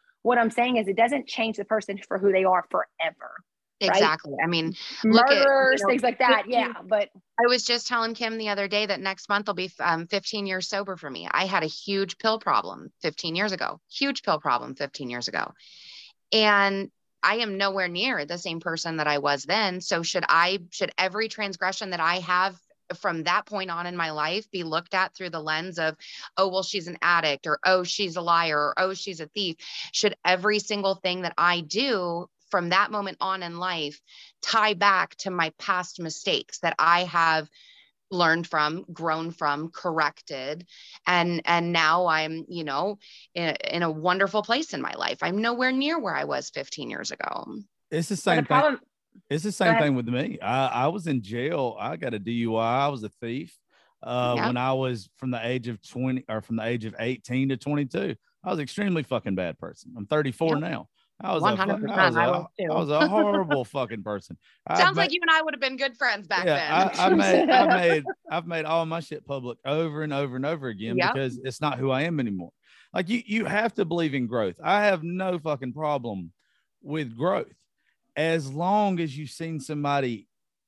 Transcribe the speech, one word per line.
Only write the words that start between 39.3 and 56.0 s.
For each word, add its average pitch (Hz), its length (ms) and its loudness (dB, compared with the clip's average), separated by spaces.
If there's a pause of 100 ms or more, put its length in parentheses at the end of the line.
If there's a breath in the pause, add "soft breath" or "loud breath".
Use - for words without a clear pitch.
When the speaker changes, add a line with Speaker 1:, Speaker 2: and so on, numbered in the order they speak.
Speaker 2:
from, 151 360 -2
corrected, 156 960 -4 (440 loud breath)
and, 175 360 2
and 170 280 2
now 165 340 4
I'm, 160 420 0
you 170 140 -8
know, 156 380 -2 (340 loud breath)
in, 165 220 -2 (120)
in 170 140 -2
a 165 80 2
wonderful 190 540 2
place 285 300 -2
in 143 60 -4
my - 120 -4
life? - 300 -4
I'm 190 200 0
nowhere 240 300 0
near 285 260 0
where 196 160 -4
I 139 80 -2
was 139 280 -4
fifteen 139 380 -10
years - 220 -8
ago. - 460 -8 (340)
Speaker 3:
It's 160 200 -2
the 208 40 -2
Speaker 1:
But 175 80 -4
Speaker 3:
same 175 140 4
Speaker 1:
the 160 60 2
Speaker 3:
thing. 131 40 -2
Speaker 1:
problem 277 340 4 (480)
Speaker 3:
It's 151 140 -2
the 202 80 -4
Speaker 1:
Go 190 60 -4
Speaker 3:
same 180 140 4
Speaker 1:
ahead. 170 120 6
Speaker 3:
thing 147 140 4
with 117 120 -2
me. 123 320 -2
I, 120 440 0
I - 20 4
was 170 220 -4
in 131 140 0
jail. 120 580 -4
I 131 160 -6
got 135 180 -6
a 104 60 -4
D 98 120 -6
U 117 220 0
I. 117 300 2
I 143 40 2
was 131 140 -6
a 110 60 -8 (120)
thief. 131 380 -8 (460)
Uh, 123 320 0
Speaker 2:
Yeah. 101 100 0
Speaker 3:
when 123 100 0
I 127 180 0
was 127 420 -4
from 127 160 -6
the 117 120 -6
age 123 220 -4
of 117 160 -8
twenty, 127 460 -4